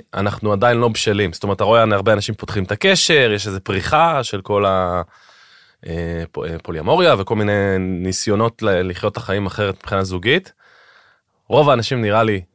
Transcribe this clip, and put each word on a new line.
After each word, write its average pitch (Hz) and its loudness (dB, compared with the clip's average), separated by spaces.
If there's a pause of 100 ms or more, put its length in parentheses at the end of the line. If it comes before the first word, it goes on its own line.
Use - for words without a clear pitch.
(140)
אנחנו 101 -2
עדיין 120 2
לא 120 2
בשלים, 101 0
זאת - -16
אומרת, 101 -2
אתה 104 -2
רואה, 113 6
הרבה 101 2
אנשים 104 -2
פותחים - -6
את 92 -6
הקשר, 147 2
יש 101 -4
איזו 98 -4
פריחה 151 2
של 101 -8
כל 101 0
ה-, 92 0 (840)
אה, 82 -6
פו-, - -8
אה, 82 -8
פוליאמוריה, 127 2
וכל 98 -4
מיני 101 0
ניסיונות 92 -2
ל-, 98 2
לחיות 92 -4
את - -10
החיים 101 -4
אחרת 95 -4
מבחינה 98 -4
זוגית. 92 -2 (920)
רוב 143 4
האנשים, 123 0
נראה 107 2
לי 104 0 (140)